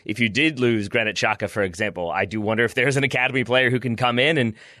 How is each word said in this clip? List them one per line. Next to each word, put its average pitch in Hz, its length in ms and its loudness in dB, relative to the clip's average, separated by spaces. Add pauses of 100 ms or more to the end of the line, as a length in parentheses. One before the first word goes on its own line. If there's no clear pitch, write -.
if 104 120 -6
you 117 100 2
did 139 300 0
lose 117 300 0
Granit 110 260 0
Xhaka, 107 340 -2
for 104 140 -2
example, 92 380 -4
I 87 240 -2
do 107 160 -4
wonder 110 240 0
if 113 100 -2
there's 131 220 2
an 139 80 2
academy 127 400 0
player 123 240 2
who 123 100 2
can 120 160 -2
come 120 240 0
in 151 200 4
and, 113 160 0 (260)